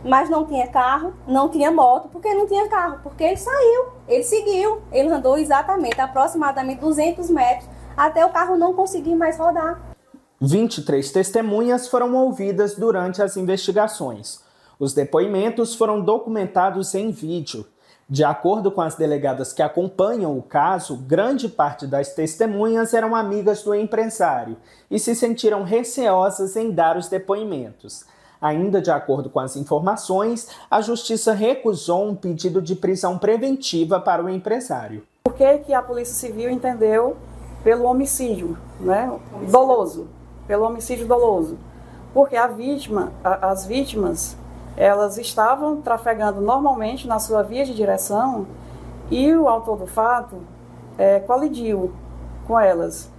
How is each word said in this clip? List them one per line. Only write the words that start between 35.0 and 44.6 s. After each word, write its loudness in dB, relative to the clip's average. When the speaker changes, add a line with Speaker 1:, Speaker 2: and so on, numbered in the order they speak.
Speaker 3:
Por 0
que 6
que -4
a 2
Polícia -8
Civil -6
entendeu 2
pelo 4
homicídio, 0
né, 2
doloso, 4
pelo 0
homicídio -6
doloso? 2
Porque 4
a 4
vítima, -4
a, 2
as -2
vítimas, -4